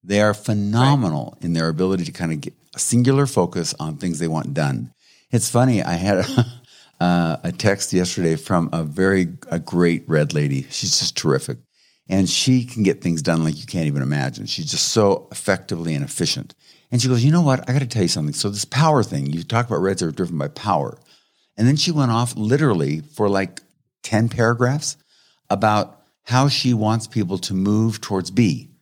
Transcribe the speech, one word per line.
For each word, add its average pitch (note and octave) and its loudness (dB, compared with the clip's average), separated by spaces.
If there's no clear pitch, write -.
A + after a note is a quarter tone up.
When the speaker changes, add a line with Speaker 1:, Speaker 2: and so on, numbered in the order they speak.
Speaker 1:
They G2+ 0
are G#2 4
phenomenal G#2 0
Speaker 2:
Right. - -14
Speaker 1:
in E2+ -2
their E2 0
ability F2+ 0
to - -10
kind E2 -4
of D2+ -6
get E2 -14
a - -14
singular C3+ 2
focus F2 -2
on D#2 -4
things E2+ -4
they E2+ -2
want D#2 -4
done. C2+ -2
It's A#2 0
funny, A#2+ 4
I - -2
had F#2 0
a, - 2
<laughs> - -
uh, F2 2
a F2 -4
text G2 -2
yesterday F2 0
from E2 -2
a E2 -4
very, F#2 0
a E2+ -2
great E2+ 0
red D2+ 2
lady. C#2+ -2
She's - -4
just - -4
terrific. C2+ -2
And F#2+ 2
she B2+ 2
can A#2 -4
get - 2
things E2 0
done E2 0
like D2+ -2
you - -16
can't E2+ -4
even C#2+ -2
imagine. C#2+ -4
She's D3+ -8
just - -2
so G2+ 2
effectively E2+ -4
and C#2+ -2
efficient. - -4
And A#2+ 0
she B2+ 0
goes, B2 4
"You C#3 6
know F3 4
what? C3+ 2
I B2+ 0
gotta C#3 0
tell A2+ -2
you F2 2
something. D2+ -2
So - -4
this G2+ -6
power D3 2
thing, C#2+ -4
you D#2 -4
talk A#2 0
about F#2 0
reds F#2+ 0
are E2 -2
driven E2+ -4
by C#2+ -4
power." D#2 -2
And A2+ 4
then D3 4
she D3+ 0
went C3+ 2
off A#2+ 0
literally G#2 2
for, G#2 -2
like, F#2+ -2
ten A2+ 0
paragraphs A#2+ 0
about G#2 0
how C3 2
she B2+ 0
wants A2 0
people G2 -2
to F2+ -6
move G#2 2
towards F#2+ -4
B G#2+ 0